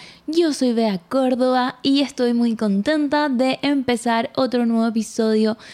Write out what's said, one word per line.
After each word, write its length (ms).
Yo 260
soy 220
Bea 240
Córdoba 840
y 200
estoy 320
muy 200
contenta 760
de 320
empezar 760
otro 300
nuevo 200
episodio 680